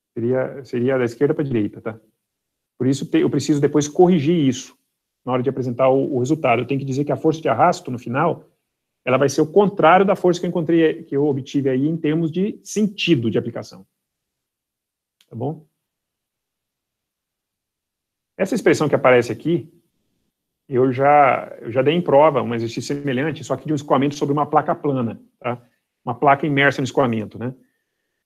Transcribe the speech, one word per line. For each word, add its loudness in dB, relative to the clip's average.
Seria, -4
seria -2
da 0
esquerda 0
pra -4
direita, -2
tá? -12
Por -2
isso -2
te-, 2
eu 0
preciso 0
depois 0
corrigir 4
isso -2
na -4
hora 0
de 0
apresentar 0
o, 2
o 0
resultado. 0
Eu -6
tenho -2
que -6
dizer -4
que -4
a -2
força -2
de -4
arrasto, 0
no -8
final, -4
ela 0
vai 4
ser -2
o 2
contrário 4
da 2
força 0
que -6
eu -4
encontrei, 0
que -6
eu 2
obtive -2
aí 0
em -2
termos -2
de -4
sentido -2
de -2
aplicação. -10
Tá -20
bom? -8
Essa -2
expressão 2
que 0
aparece 4
aqui, -4
eu 2
já, 2
eu -12
já -2
dei 2
em 0
prova 4
um -4
exercício -6
semelhante, -4
só -6
que -14
de -2
um 0
escoamento 0
sobre -2
uma 0
placa 0
plana, -4
tá? -8
Uma -6
placa 2
imersa 2
no -2
escoamento, -2
né? -8